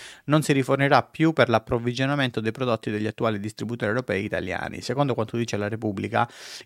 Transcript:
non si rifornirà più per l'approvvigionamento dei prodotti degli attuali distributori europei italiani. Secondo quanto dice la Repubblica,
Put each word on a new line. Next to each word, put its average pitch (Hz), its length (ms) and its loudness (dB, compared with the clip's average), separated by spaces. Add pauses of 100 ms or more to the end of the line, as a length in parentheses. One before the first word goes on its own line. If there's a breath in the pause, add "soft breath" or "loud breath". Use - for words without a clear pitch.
(260 loud breath)
non 147 180 2
si - 80 2
rifornirà 139 500 4
più 160 300 2
per 127 160 6
l'approvvigionamento 123 920 0
dei 110 100 0
prodotti 117 400 -2
degli 107 160 -2
attuali 110 320 -2
distributori 107 500 -4
europei 107 360 -2
italiani. 90 560 -6
Secondo 131 340 0
quanto 113 220 -4
dice 117 180 -2
la 104 140 -2
Repubblica, 107 600 -2 (360 loud breath)